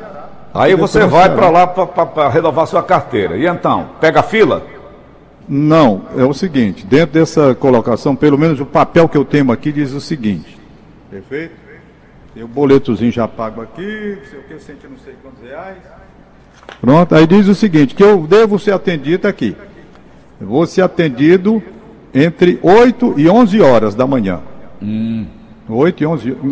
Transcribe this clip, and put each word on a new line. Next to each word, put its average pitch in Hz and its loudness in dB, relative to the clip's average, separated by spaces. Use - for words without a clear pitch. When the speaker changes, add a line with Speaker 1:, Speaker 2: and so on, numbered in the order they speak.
Speaker 1:
Aí 135 2
Speaker 2:
Detran, 190 2
Speaker 1:
você 214 0
vai 156 4
Speaker 2:
Ceará. - 0
Speaker 1:
pra 202 2
lá 175 4
pra, 180 -4
pra, 170 -4
pra 151 -2
renovar 156 0
sua 170 -2
carteira. 110 -2
E 139 -2
então, 147 -2
pega 156 2
a - 4
fila? 143 0
Speaker 2:
Não, 143 2
é 131 0
o 139 2
seguinte: 139 -4
dentro 147 0
dessa 151 2
colocação, 123 0
pelo 143 2
menos 151 0
o 139 -8
papel 160 2
que - -2
eu 135 0
tenho 139 0
aqui 147 -4
diz 139 -4
o 139 -10
seguinte. 107 -8
Perfeito? 139 -14
Tem 110 -18
o 117 -16
boletozinho 127 2
já 110 -2
pago 110 -12
aqui, 202 -12
não - -20
sei 143 -20
o 131 -20
que, 156 -20
cento 147 -20
e 139 -20
não 131 -20
sei 127 -20
quantos 120 -20
reais. 170 -18
Pronto, 160 2
aí 160 6
diz 190 4
o 202 4
seguinte, 156 0
que 196 2
eu 196 4
devo 208 2
ser 202 -2
atendido 175 -4
aqui. 131 -4
Eu 98 -14
vou 139 0
ser 185 0
atendido 180 0
entre 165 2
oito 233 4
e 151 4
onze 214 4
horas 110 4
da 127 -2
manhã. 101 -2
Speaker 1:
Hum. 110 -6
Speaker 2:
Oito 147 -2
e - 0
onze, 135 -6